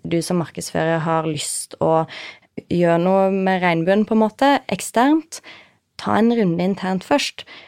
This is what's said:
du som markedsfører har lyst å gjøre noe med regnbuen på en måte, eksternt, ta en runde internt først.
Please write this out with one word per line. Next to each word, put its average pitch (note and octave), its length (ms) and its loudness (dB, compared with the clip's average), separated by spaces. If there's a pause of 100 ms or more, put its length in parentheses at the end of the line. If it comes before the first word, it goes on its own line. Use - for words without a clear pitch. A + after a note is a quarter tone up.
du E3 200 -2
som F3 200 -2
markedsfører E3 580 -2
har D#3+ 240 -2
lyst - 540 -6
å D#3+ 300 2 (500)
gjøre E3+ 420 0
noe F#3+ 300 2
med F#3+ 320 0
regnbuen F3+ 440 2
på - 60 -6
en A3 80 2
måte, A3 300 2 (160)
eksternt, C#4 760 0 (600)
ta G3+ 180 -2
en A3+ 160 4
runde F3+ 320 2
internt F#3 380 -2
først. - 420 -2 (220)